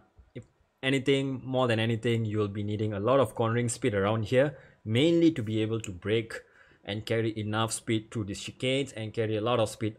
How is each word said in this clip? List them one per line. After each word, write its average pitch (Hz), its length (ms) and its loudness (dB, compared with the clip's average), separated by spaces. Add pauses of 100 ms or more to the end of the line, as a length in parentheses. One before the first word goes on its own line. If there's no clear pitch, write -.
(360)
if 120 80 -14 (400)
anything, 135 640 0
more 127 220 2
than 110 120 4
anything, 113 460 2
you'll 104 240 0
be 101 140 -4
needing 107 300 -2
a 98 60 -4
lot 127 220 4
of 110 140 0
cornering 117 340 0
speed 117 240 -2
around 104 300 2
here, 135 340 2 (260)
mainly 160 480 4
to 147 100 -6
be 110 200 -2
able 110 180 -2
to 107 120 -8
brake 104 420 -2 (500)
and 107 220 -8
carry 113 340 0
enough 110 320 -2
speed 110 400 -2
through 110 140 -4
these 98 160 -8
chicanes 131 560 -2
and 110 160 -8
carry 110 240 0
a 104 40 -2
lot 120 180 2
of 107 100 2
speed - 300 -4